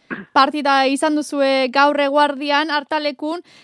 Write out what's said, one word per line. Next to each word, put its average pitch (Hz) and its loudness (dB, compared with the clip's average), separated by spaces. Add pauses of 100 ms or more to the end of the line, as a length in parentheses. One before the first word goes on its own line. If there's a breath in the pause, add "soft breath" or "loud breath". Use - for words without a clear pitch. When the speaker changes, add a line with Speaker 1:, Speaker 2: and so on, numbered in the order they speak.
Speaker 1:
<clears throat> - -12
Speaker 2:
Partida 269 2
izan 302 0
duzue 269 0
gaur 285 2
eguardian, 285 0
Artalekun, 302 -4 (200 soft breath)